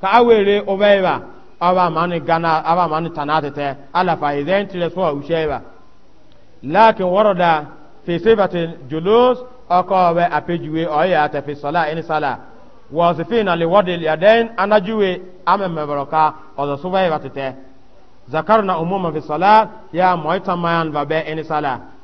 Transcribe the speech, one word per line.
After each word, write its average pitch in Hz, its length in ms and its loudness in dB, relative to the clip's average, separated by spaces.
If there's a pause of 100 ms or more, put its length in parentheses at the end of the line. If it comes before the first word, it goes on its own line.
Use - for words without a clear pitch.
Ka 190 120 -2
awere 214 540 4
o 196 100 -2
be 202 260 6
ba 156 200 0 (380)
aba 180 300 2
mani 170 300 -2
gana 160 440 0
aba 170 240 2
mani 160 220 -2
tanate 151 420 -2
te 143 220 -4 (180)
ala 175 240 2
fa 147 200 -2
izen 185 320 -2
tile 175 220 -4
so 170 100 -6 (140)
usheba. 147 480 -4 (1000)
Lakin 196 440 4
warada 180 600 2 (380)
fi 170 140 -4
sifati 185 500 2 (200)
julus 220 500 2 (320)
oko 180 440 2
be 175 100 2
apejuwe 165 600 -2
o 151 180 0
ya 156 240 2
ta 143 140 -4
fi 143 140 -8
sala 151 340 -2
in 165 120 -6
sala. 151 360 -4 (540)
Wasifina 170 640 0
li 165 80 0
wadil 175 380 2
yadain 202 540 4
anajuwe 196 640 0 (260)
ame 190 220 2
mebroka 151 680 -2 (220)
ozo 143 200 -2
suba 185 260 -2
ya 180 80 2
batete. 135 440 -6 (720)
Zakarna 180 500 0
umuma 170 340 -2
fi 151 80 -4
sala 196 480 4 (240)
ya 180 240 2
moita 175 400 -2
mayan 170 360 -2
ba 147 120 -2
be 156 220 -2
in 156 180 -6
sala. 147 360 -4 (240)